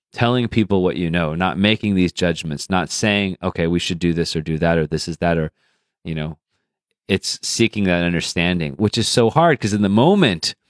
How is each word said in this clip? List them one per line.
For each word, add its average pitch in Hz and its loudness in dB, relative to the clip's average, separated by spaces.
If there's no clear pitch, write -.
telling 120 0
people 98 2
what 76 0
you 85 -2
know, 82 0
not 85 0
making 104 2
these 90 2
judgments, 80 -4
not 90 0
saying, 101 -2
"Okay, 90 -2
we 87 2
should 85 -6
do 85 2
this 82 -2
or 80 -4
do 80 -4
that, 85 2
or 78 2
this 78 -4
is 82 -8
that," 85 0
or, 78 -2
you 82 -8
know, 78 -8
it's - -2
seeking 107 0
that 87 2
understanding, 85 -2
which 101 -2
is 113 0
so 117 2
hard 160 4
'cause 101 -2
in 104 0
the 101 2
moment, 123 2